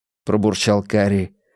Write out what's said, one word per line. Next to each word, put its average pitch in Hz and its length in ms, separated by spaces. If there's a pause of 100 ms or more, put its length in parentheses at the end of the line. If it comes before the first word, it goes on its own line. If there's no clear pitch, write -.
(240)
пробурчал 104 580
Карри. 101 520 (220)